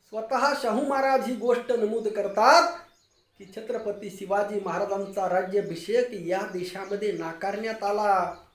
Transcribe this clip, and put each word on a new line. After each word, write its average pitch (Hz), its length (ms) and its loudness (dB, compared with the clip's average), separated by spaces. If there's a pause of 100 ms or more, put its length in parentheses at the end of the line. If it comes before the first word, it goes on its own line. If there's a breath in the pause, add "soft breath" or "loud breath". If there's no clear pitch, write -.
स्वतः 240 440 0 (100)
शाहू 240 220 2
महाराज 269 420 2
ही 254 80 -2
गोष्ट 240 380 0
नमूद 220 360 0
करतात 208 540 6 (760)
की 196 60 -18 (120)
छत्रपती 214 540 -6
शिवाजी 202 560 -2
महाराजांचा 190 640 -2
राज्याभिषेक 190 840 0
या 180 280 -2 (120)
देशामध्ये 190 600 -4
नाकारण्यात 202 720 -6
आला. 202 500 2 (200)